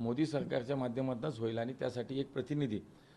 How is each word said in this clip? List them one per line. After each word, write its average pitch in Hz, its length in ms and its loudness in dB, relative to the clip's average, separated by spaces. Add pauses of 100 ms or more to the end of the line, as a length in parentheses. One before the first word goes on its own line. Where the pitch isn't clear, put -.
मोदी 120 260 2
सरकारच्या 139 500 0
माध्यमातूनच 127 640 0
होईल. 113 200 0
आणि 117 140 0
त्यासाठी 127 480 -2
एक 135 120 -4
प्रतिनिधी 131 480 0 (360)